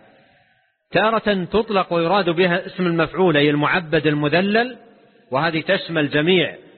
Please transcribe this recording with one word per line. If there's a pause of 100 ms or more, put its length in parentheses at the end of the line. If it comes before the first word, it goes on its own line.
(920)
تارة
تطلق
ويراد
بها
اسم
المفعول
أي
المعبد
المذلل، (540)
وهذه
تشمل
جميع (220)